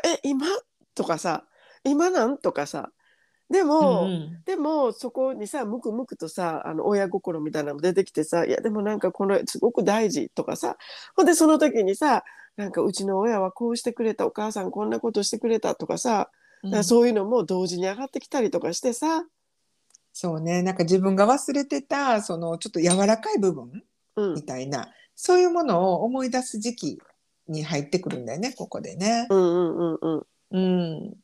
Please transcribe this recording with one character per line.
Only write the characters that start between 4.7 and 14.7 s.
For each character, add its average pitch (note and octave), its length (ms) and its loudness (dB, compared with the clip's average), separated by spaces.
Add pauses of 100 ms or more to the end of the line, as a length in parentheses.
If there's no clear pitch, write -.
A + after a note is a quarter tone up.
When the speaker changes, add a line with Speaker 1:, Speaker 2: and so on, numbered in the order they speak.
Speaker 1:
そ A#3+ 180 -10
こ C4 220 -2
に G#3 140 -8
さ、 C4+ 180 -6
ム A3 140 -6
ク A#3 120 -6
ム A#3+ 140 -4
ク - 100 -14
と D#3+ 140 -10
さ、 E3 360 -4
あ D#3+ 80 -8
の、 D#3 140 -2
親 G3 220 2
心 F3+ 320 -6
み D3+ 100 -6
た D3+ 80 -4
い D3 40 -2
な C#3+ 60 -4
の C#3+ 60 -6
も D3 60 -12
出 F3+ 120 2
て F#3+ 120 2
き - 60 -20
て D#3 120 -2
さ、 E3+ 240 0
「い - 40 2
や、 - 100 0
で - 80 0
も G#3+ 120 -2
な G#3 140 -2
ん G3+ 40 -4
か F#3+ 120 0
こ G3 140 -2
れ G3 200 2
す - 140 -8
ご A#3+ 120 4
く A#3+ 120 0
大 G#3 260 2
事」 D3 240 -4
と D#3+ 100 -4
か - 120 -6
さ。 - 220 -6 (380)
ほ F#4+ 80 6
ん - 20 6
で、 F4 80 8
そ D#4 140 6
の D#4 100 8
時 A3+ 260 4
に F#3+ 120 2
さ、 C#4 280 2 (320)
な G3+ 140 -6
ん - 20 -12
か、 E3+ 100 -2
「う G3+ 120 2
ち G3 120 -4
の F#3+ 140 0
親 G#3+ 220 2
は F#3 100 -2
こ A#3 180 -4
う A#3 80 -2
し - 40 -8
て A#3+ 100 -2
く A#3 120 -4
れ G#3+ 120 0
た、 G3+ 100 0
お - 60 0
母 G#3+ 200 -4
さ G#3 120 -6
ん F3+ 80 -6